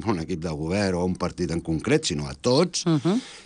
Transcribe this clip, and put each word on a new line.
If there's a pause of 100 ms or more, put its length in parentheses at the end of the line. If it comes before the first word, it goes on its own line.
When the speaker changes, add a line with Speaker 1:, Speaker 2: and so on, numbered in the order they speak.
Speaker 1:
un
equip
de
govern
o
a
un
partit
en
concret,
sinó
a
tots,
Speaker 2:
Mhm. (280)